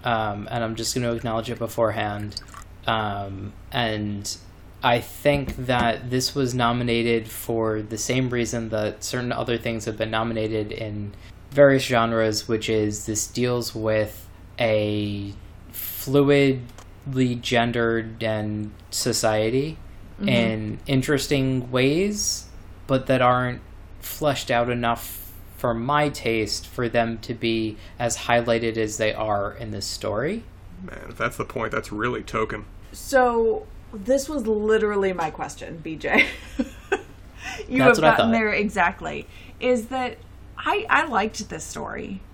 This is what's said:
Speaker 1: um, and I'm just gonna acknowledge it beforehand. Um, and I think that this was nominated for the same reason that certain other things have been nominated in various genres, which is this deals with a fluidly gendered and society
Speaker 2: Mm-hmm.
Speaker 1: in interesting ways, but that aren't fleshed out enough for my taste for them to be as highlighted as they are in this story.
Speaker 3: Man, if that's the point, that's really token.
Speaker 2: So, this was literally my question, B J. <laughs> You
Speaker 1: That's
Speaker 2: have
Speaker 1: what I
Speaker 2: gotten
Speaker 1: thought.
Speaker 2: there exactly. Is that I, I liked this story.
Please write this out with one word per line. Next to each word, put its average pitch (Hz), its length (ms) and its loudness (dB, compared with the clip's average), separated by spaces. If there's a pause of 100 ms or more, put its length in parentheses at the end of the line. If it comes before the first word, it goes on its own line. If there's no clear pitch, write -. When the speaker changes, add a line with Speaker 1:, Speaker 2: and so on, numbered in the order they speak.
Speaker 1:
um, 107 480 0
and 120 100 -2
I'm 113 140 -4
just 113 180 -4
gonna 120 200 0
acknowledge 113 360 -2
it 117 80 -4
beforehand. 107 800 -2 (460)
Um, 101 640 -2 (200)
and 107 640 -2 (480)
I 120 160 4
think 135 680 0
that 120 440 2
this 127 220 0
was 127 220 0
nominated 117 720 2
for 110 560 -2
the 107 160 -8
same 127 320 0
reason 117 380 -2
that 107 340 -2
certain 123 300 -4
other 120 260 0
things 113 280 -4
have 107 120 -6
been 110 140 -2
nominated 110 580 -2
in 104 420 -6 (380)
various 139 320 8
genres, 113 640 2
which 110 240 0
is 107 360 2
this 107 200 -2
deals 123 480 0
with 110 540 0 (320)
a 104 720 0 (400)
fluidly 131 1700 2
gendered 117 840 2
and 107 480 -2 (200)
society 117 840 2 (420)
Speaker 2:
Mm-hmm. 202 100 -2
Speaker 1:
in 110 500 2 (100)
interesting 131 840 2
ways, 156 760 2 (420)
but 131 180 2
that 127 160 4
aren't 123 380 4 (400)
fleshed - 500 -2
out 120 180 4
enough 120 640 -2 (260)
for 123 180 0
my 147 340 2
taste 113 580 0
for 120 220 -2
them 113 300 2
to 113 160 -6
be 113 420 0 (240)
as 120 160 0
highlighted 117 600 2
as 110 200 -2
they 110 180 0
are 104 380 -2
in 110 180 -10
this 98 160 -6
story. 131 560 -2 (400)
Speaker 3:
Man, - 160 -12 (120)
if - 60 -12
that's 117 200 -2
the - 80 -4
point, 113 260 -4
that's 117 220 -4
really 110 320 -2
token. - 400 -4 (260)
Speaker 2:
So, 233 800 2 (260)
this 254 340 2
was 269 200 -2
literally 208 640 2
my 165 180 -2
question, 156 540 -10
B 160 100 -6
J. - 320 2 (320)
<laughs> 254 80 -2 (1040)
You 254 100 0
Speaker 1:
That's 254 200 8
Speaker 2:
have - 0 -
Speaker 1:
what - 60 4
I 233 120 10
Speaker 2:
gotten 214 100 6
Speaker 1:
thought. 233 60 6
Speaker 2:
there 220 200 4
exactly. 175 760 0 (340)
Is 240 260 2
that 254 320 -4 (380)
I, - 340 -2
I 311 160 6
liked 220 420 -2
this 156 160 -10
story. - 560 -10 (140)